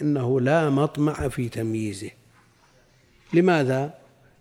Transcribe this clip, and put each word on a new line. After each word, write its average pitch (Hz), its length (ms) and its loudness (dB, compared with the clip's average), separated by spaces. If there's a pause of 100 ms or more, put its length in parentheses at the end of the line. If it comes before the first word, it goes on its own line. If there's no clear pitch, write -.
"إنه 135 400 0
لا 151 280 2
مطمع 147 580 0
في 123 220 -6
تمييزه". 110 600 -6 (1200)
لماذا؟ 151 600 2 (480)